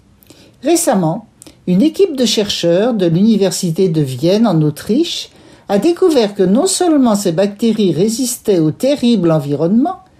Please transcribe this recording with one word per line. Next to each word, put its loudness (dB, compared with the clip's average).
Récemment, 0
une 2
équipe 0
de 0
chercheurs 0
de -2
l'Université 0
de -2
Vienne 0
en 2
Autriche -4
a 0
découvert 0
que 0
non 2
seulement 2
ces -2
bactéries 0
résistaient -2
au 2
terrible 0
environnement, 0